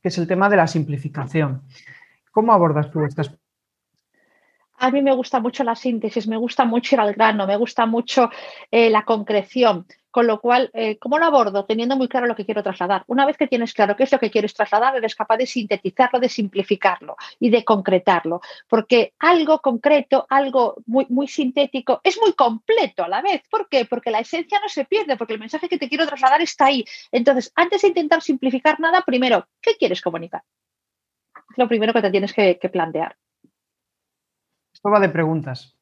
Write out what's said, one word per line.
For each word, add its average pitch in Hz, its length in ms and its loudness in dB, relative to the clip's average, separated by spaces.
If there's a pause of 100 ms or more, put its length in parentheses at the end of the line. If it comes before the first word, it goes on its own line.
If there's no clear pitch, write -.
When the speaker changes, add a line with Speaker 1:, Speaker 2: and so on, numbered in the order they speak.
Speaker 1:
que 185 80 -4
es - 100 -6
el 165 80 -2
tema 190 220 0
de 202 80 4
la 165 100 4
simplificación. 143 960 -4 (680)
¿Cómo 220 220 4
abordas 151 380 2
tú 156 120 -2
estas? 143 320 -6 (1400)
Speaker 2:
A 254 140 0
mí 277 100 0
me 269 140 4
gusta 254 240 -2
mucho 240 240 -4
la 233 120 0
síntesis, 226 520 -4
me 220 100 -4
gusta 240 280 0
mucho 240 300 0
ir 233 60 2
al 208 120 0
grano, 214 340 2
me 202 80 0
gusta 233 320 0
mucho, 233 420 0 (400)
eh, 233 220 4
la 214 120 2
concreción. 214 840 0 (240)
Con 233 160 2
lo 214 140 0
cual, 240 320 2
eh, 214 260 -4
¿cómo 269 180 -2
lo 330 80 2
abordo? 214 400 2
Teniendo 233 300 -2
muy 254 140 -2
claro 240 180 -2
lo 226 80 -2
que 196 100 -10
quiero 208 160 -4
trasladar. 185 460 -4
Una 269 180 0
vez 294 120 -2
que 285 100 -2
tienes 233 260 -4
claro 202 220 2
qué 269 80 0
es 262 80 0
lo 277 80 2
que 214 100 -2
quieres 208 240 -2
trasladar, 220 420 0
eres 220 200 -4
capaz 220 220 0
de 247 100 -2
sintetizarlo, 233 720 -2
de 247 80 0
simplificarlo 196 880 -2 (240)
y 247 100 2
de 220 140 2
concretarlo. 185 800 0 (260)
Porque 226 520 2
algo 311 400 4
concreto, 269 680 0
algo 269 460 0 (100)
muy, 254 240 0
muy 262 200 -2
sintético, 262 720 -2
es 381 180 0
muy 427 120 4
completo 233 720 0
a - 20 -10
la 202 140 -4
vez. 370 280 -2
¿Por 440 200 -4
qué? - 160 2
Porque 233 260 -6
la 214 80 0
esencia 339 400 -4
no 403 80 -4
se 285 160 -6
pierde, 330 320 -2
porque 220 180 -8
el 214 60 -8
mensaje 302 300 -8
que 349 80 -2
te 269 100 -6
quiero 311 180 -2
trasladar 269 360 2
está - 240 0
ahí. 269 180 2 (280)
Entonces, 254 440 2
antes 330 260 0
de 403 60 4
intentar 339 340 0
simplificar 269 600 -2
nada, 349 200 2
primero, 247 460 0 (140)
¿qué 453 160 0
quieres 185 240 0
comunicar? 170 420 -8 (1080)
Es - 60 -12
lo 247 120 0
primero 220 240 0
que 226 80 2
te 190 100 0
tienes 196 220 -2
que, 185 260 2
que 185 80 -6
plantear. 165 480 -4 (1600)
Speaker 1:
Esto - 160 -6
va 202 100 4
de 190 100 4
preguntas. 156 720 -4